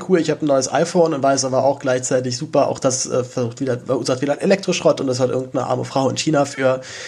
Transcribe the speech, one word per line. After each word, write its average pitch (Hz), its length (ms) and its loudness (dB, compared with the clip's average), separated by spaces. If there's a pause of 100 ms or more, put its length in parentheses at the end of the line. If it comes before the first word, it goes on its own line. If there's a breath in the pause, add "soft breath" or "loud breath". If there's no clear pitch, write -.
cool, 185 100 4
ich 156 120 0
hab 147 100 -2
ein 156 60 0
neues 135 260 2
iPhone 165 400 2
und 135 80 -2
weiß 135 240 2
aber 127 180 0
auch 135 140 2
gleichzeitig 127 600 -2
super, 147 320 0
auch - 100 -4
das, 127 260 0
äh, 120 180 -2
versucht 123 360 -4
wieder, 131 180 -2
verursacht 127 460 -2
wieder 143 180 -2
Elektroschrott 185 580 2
und 135 60 -4
das 127 140 -2
hat 131 100 2
irgendeine 127 380 -4
arme 123 180 -2
Frau 135 240 0
in 120 80 -2
China 147 280 2
für, 131 360 0 (260 loud breath)